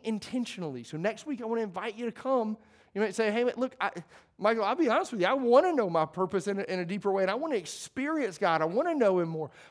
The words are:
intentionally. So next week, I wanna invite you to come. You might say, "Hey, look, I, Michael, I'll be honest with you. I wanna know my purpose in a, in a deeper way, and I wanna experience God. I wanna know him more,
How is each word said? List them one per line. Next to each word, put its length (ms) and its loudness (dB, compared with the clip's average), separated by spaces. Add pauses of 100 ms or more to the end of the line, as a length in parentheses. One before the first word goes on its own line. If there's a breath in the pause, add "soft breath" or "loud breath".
intentionally. 800 -6
So 120 -10
next 300 -4
week, 160 -6
I 20 -8
wanna 160 -2
invite 360 -6
you 100 -6
to 60 -4
come. 440 -2 (380 soft breath)
You 80 0
might 120 0
say, 160 0
"Hey, 140 0
look, 340 -2
I, 120 -2 (480 loud breath)
Michael, 260 2
I'll 120 0
be 120 4
honest 240 2
with 80 -4
you. 60 4
I 80 4
wanna 400 6
know 160 2
my 160 4
purpose 400 -2
in 140 -2
a, 20 -4
in 160 -2
a 80 -2
deeper 260 -2
way, 100 2
and 80 2
I 40 -2
wanna 220 -2
experience 840 -4
God. 240 4
I 40 2
wanna 280 0
know 240 4
him 100 0
more, 220 -6 (200 loud breath)